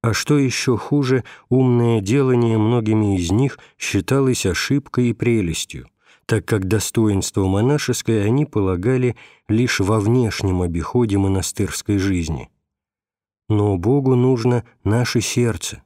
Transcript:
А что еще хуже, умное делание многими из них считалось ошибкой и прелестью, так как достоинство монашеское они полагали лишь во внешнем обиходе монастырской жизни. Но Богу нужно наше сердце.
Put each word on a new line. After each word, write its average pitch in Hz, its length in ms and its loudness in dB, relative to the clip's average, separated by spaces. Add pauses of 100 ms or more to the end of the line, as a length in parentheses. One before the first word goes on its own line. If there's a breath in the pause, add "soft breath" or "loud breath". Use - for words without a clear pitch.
А 113 120 -2
что 147 260 0
еще 127 380 0
хуже, 131 460 0 (260 loud breath)
умное 120 520 4
делание 120 560 2
многими 107 600 2
из 87 140 0
них 123 280 0 (180 loud breath)
считалось 131 720 -2
ошибкой 123 640 -2
и 117 40 -2
прелестью, 101 760 -4 (360 soft breath)
так 107 200 0
как 95 220 -2
достоинство 101 800 0
монашеское 113 800 0
они 127 200 0
полагали 113 720 -2 (320 loud breath)
лишь 113 320 0
во 104 200 2
внешнем 101 640 0
обиходе 98 560 -2
монастырской 98 800 -2
жизни. 85 500 -4 (1000)
Но 104 300 2
Богу 131 380 2
нужно 123 500 2 (180 soft breath)
наше 117 380 0
сердце. 113 640 -4